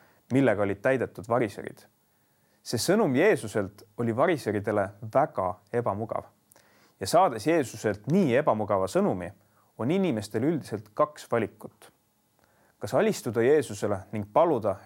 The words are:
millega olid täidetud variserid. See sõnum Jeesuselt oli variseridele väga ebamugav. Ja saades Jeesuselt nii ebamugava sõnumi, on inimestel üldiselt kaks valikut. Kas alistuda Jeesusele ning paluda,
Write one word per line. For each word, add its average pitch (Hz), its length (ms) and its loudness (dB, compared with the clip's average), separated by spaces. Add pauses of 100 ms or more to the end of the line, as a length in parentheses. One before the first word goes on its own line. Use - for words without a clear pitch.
(320)
millega 117 320 2
olid 98 180 -4
täidetud 123 460 -2
variserid. 117 540 -4 (800)
See - 160 -6
sõnum 170 400 2
Jeesuselt 117 720 0 (100)
oli 117 180 -2
variseridele 107 680 0 (300)
väga 131 340 0 (260)
ebamugav. 110 540 -4 (720)
Ja - 80 -6
saades 151 380 2
Jeesuselt 113 680 0
nii 165 240 4
ebamugava 107 500 2
sõnumi, 107 440 0 (500)
on 123 100 0
inimestel 127 540 -2
üldiselt 135 480 -4
kaks - 380 -2
valikut. - 580 -6 (880)
Kas - 160 -10
alistuda 160 480 0
Jeesusele 110 680 2
ning 104 220 -6
paluda, 127 420 2 (100)